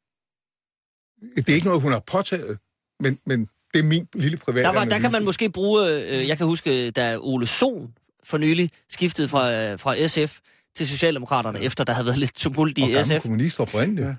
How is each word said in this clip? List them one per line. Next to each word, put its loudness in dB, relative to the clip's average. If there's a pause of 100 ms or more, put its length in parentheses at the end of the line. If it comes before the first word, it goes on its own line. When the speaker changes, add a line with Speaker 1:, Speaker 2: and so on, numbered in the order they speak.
(1400)
Speaker 1:
Det -2
er 6
ikke 2
noget, 2
hun 0
har 0
påtaget, -4 (420)
men, 0
men 0 (240)
det 4
er 4
min 2
lille 0
private -2
Speaker 2:
Der 4
var, 0
der 2
Speaker 1:
analyse. 0
Speaker 2:
kan 2
man 0
måske 0
bruge, 2
øh, -2
jeg 0
kan 0
huske, 0
da 0
Ole 0
Sohn 0 (300)
for -4
nylig 2 (180)
skiftede -2
fra, 2
øh, -4
fra 0
S 0
F -20 (360)
til -4
Socialdemokraterne, 0
Speaker 1:
Ja. -4
Speaker 2:
efter -2
der 0
havde -2
været 2
lidt 0
tumult 0
i 2
Speaker 1:
Og 4
gammel 2
Speaker 2:
S 0
F. 2
Speaker 1:
kommunist 0
oprindeligt. 0 (120)